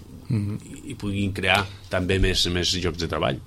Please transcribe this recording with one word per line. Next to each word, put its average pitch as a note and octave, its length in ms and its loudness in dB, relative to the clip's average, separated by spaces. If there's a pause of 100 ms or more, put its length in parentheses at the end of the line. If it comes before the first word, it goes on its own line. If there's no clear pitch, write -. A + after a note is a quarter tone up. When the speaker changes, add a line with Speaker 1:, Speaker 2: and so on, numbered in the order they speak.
(260)
Speaker 1:
Mhm. G#2 340 0
Speaker 2:
i, - 320 -12
i - 40 -8
puguin G2+ 360 -2
crear F#2+ 300 4 (240)
també F#2 340 0
més, F#2 280 4
més F2 280 2
llocs F2 240 -2
de E2+ 80 -2
treball. D2+ 400 0